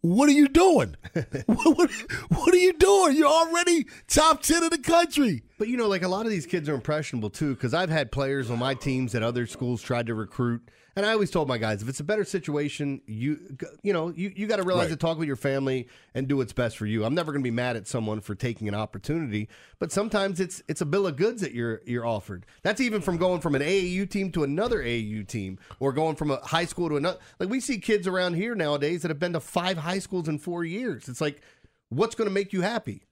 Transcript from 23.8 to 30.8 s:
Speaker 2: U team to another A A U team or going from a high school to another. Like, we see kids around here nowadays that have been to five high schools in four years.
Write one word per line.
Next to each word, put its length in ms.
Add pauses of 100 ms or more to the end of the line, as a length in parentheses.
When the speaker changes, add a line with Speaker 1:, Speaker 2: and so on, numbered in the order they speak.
Speaker 2:
U 260
team 260
to 100
another 380
A 80
A 80
U 260
team 340 (220)
or 140
going 240
from 140
a 140
high 200
school 240
to 80
another. 220 (200)
Like, 100
we 120
see 160
kids 280
around 280
here 220
nowadays 480
that 60
have 100
been 140
to 60
five 380
high 220
schools 280
in 100
four 280
years. 420